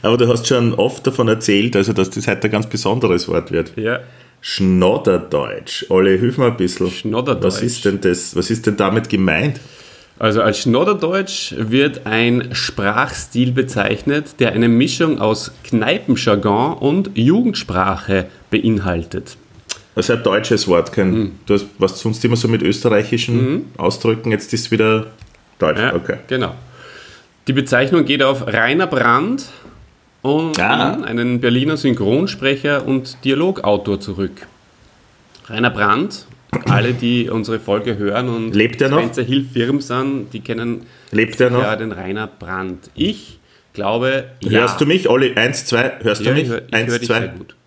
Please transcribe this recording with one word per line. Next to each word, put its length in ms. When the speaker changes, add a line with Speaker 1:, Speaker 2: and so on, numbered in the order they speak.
Speaker 1:
Aber 140
du 120
hast 180
schon 280
oft 320
davon 220
erzählt, 460
also 180
dass 180
das 180
heute 180
ein 60
ganz 160
besonderes 600
Wort 220
wird. 260
Speaker 2:
Ja. 240
Speaker 1:
Schnodderdeutsch. 1500
Olli, 280
hilf 200
mir 80
ein 100
bisschen. 340
Speaker 2:
Schnodderdeutsch. 540
Speaker 1:
Was 60
ist 220
denn 160
das? 360
Was 140
ist 160
denn 100
damit 320
gemeint? 520
Speaker 2:
Also 240
als 180
Schnodderdeutsch 1000
wird 480
ein 480
Sprachstil 1000
bezeichnet, 840
der 140
eine 160
Mischung 500
aus 320
Kneipenjargon 1080
und 400
Jugendsprache 1120
beinhaltet. 840
Speaker 1:
Das 140
ist 80
ein 60
deutsches 460
Wort. 240
Kein, 180
Speaker 2:
Mhm. 220
Speaker 1:
du 80
hast, 120
was 220
sonst 240
immer 120
so 120
mit 140
österreichischen 880
Speaker 2:
Mhm. 120
Speaker 1:
Ausdrücken, 520
jetzt 240
ist 120
es 40
wieder 360
deutsch. 220
Speaker 2:
Ja, 140
Speaker 1:
Okay. 220
Speaker 2:
genau. 260
Die 60
Bezeichnung 500
geht 180
auf 240
Rainer 400
Brandt 600
und 400
Speaker 1:
Ah. 420
Speaker 2:
einen 380
Berliner 380
Synchronsprecher 1080
und 380
Dialogautor 760
zurück. 460
Rainer 240
Brandt, 560
alle, 260
die 360
unsere 280
Folge 380
hören 320
und 260
Speaker 1:
Lebt 260
er 100
noch? 80
Speaker 2:
Spencer 240
Hill 300
Firmen 280
sind, 520
die 80
kennen 420
Speaker 1:
Lebt 300
er 100
noch? 120
Speaker 2:
ja 140
den 160
Rainer 340
Brandt. 680
Ich 440
glaube, 520
ja. 200
Speaker 1:
Hörst 200
du 60
mich, 220
Olli? 280
Eins, 280
zwei. 280
Hörst 200
Speaker 2:
Ja, 80
Speaker 1:
du 40
mich? 100
Speaker 2:
ich 60
hör, 160
ich 80
Speaker 1:
Eins, 180
Speaker 2:
hör 60
dich 100
Speaker 1:
zwei. 120
Speaker 2:
sehr 80
gut. 260